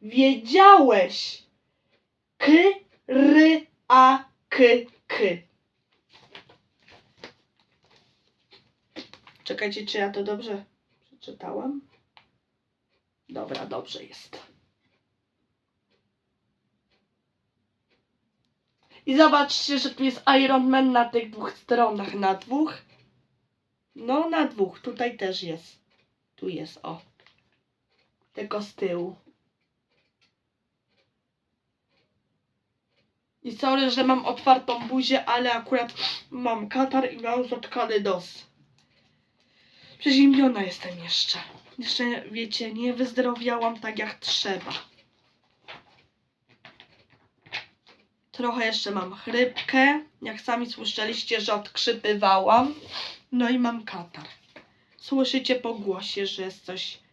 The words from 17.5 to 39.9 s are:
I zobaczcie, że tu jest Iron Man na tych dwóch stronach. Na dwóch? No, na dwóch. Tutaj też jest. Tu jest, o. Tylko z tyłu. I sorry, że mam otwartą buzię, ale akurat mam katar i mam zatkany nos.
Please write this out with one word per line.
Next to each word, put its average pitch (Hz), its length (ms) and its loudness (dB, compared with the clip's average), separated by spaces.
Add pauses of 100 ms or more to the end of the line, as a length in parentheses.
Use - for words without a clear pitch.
I 269 100 2
zobaczcie, 285 640 4
że 262 120 -4
tu - 140 -6
jest 254 180 -2 (220)
Iron 262 240 2
Man 262 240 2
na 240 120 4
tych 233 260 -4
dwóch 214 220 -12
stronach. 214 640 -2
Na 196 200 0
dwóch? 285 400 -4 (1200)
No, 269 320 -2
na 320 160 0
dwóch. 196 360 -4
Tutaj 240 360 -6
też 190 260 -6
jest. 165 360 -14 (580)
Tu 190 120 -10
jest, 165 340 -12
o. 165 180 -12 (1300)
Tylko 208 300 -8
z - 120 -16
tyłu. 180 420 -6 (4000)
I 220 140 -12
sorry, 269 340 0
że 254 140 0
mam 254 220 2
otwartą 247 640 0
buzię, 262 360 -2
ale 240 280 -2
akurat 240 420 -4 (360)
mam 233 380 -6
katar 262 440 -2
i - 80 -16
mam 240 280 -4
zatkany 226 520 -4
nos. 190 460 -6 (1500)